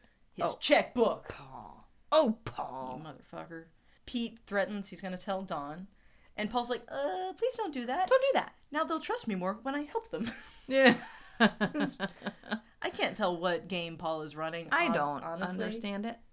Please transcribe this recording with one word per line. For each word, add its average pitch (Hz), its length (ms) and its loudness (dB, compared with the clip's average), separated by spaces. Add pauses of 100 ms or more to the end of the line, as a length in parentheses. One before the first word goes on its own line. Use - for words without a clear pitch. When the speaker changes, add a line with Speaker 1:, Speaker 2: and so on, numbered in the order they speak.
(340)
Speaker 1:
His - 200 0
Speaker 2:
Oh. - 80 -12
Speaker 1:
checkbook. 226 680 4
Speaker 2:
Paul. - 640 -16 (240)
Oh, 311 140 8
Speaker 1:
You 220 180 2
Speaker 2:
Paul. 131 580 -8
Speaker 1:
motherfucker. 165 600 -12 (400)
Pete 233 420 -6
threatens 202 420 -2
he's - 120 -10
gonna 185 160 -6
tell 190 240 -4
Don. 165 460 -6 (500)
And 208 120 -2
Paul's 240 200 0
like, 233 200 -4
"Uh, 370 480 -2
please 508 200 0
don't 392 160 -2
do 247 120 -4
that. 311 240 0
Speaker 2:
Don't 523 120 8
do 539 120 4
that. - 220 0 (160)
Speaker 1:
Now 302 140 2
they'll 320 160 0
trust 466 260 -2
me 208 80 0
more 185 260 0
when 269 140 -2
I 294 80 -2
help 453 260 -6
them." 233 220 -4 (180)
<laughs> - 180 -20
Speaker 2:
Yeah. 262 280 10 (220)
<laughs> - 220 -8 (1400)
Speaker 1:
I - 120 -4
can't 196 240 -2
tell 185 200 2
what 170 300 0
game 170 300 -4
Paul 160 240 -4
is 151 160 -10
running, 160 340 -6
Speaker 2:
I 330 140 4
Speaker 1:
hon-, 269 80 2
Speaker 2:
don't 147 300 0
Speaker 1:
honestly. 185 400 -4
Speaker 2:
understand 214 420 -4
it. 233 120 -8 (160)